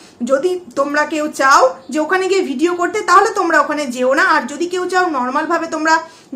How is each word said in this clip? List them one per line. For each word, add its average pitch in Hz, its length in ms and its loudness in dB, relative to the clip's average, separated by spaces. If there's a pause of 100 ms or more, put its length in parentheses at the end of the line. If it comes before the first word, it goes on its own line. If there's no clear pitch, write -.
(300)
যদি 320 220 0 (280)
তোমরা 285 240 0 (100)
কেউ 302 120 -2 (140)
চাও 285 220 4 (300)
যে 269 140 -4
ওখানে 370 260 0
গিয়ে 381 200 2
ভিডিও 311 300 0
করতে, 359 180 -2 (100)
তাহলে 403 200 6 (100)
তোমরা 330 240 2
ওখানে 294 200 -4 (120)
যেও 254 240 0
না, 359 40 4 (120)
আর 285 60 0 (100)
যদি 311 220 -6
কেউ 359 180 -2
চাও 370 140 2 (120)
নর্মালভাবে 302 580 -2
তোমরা 320 200 0 (400)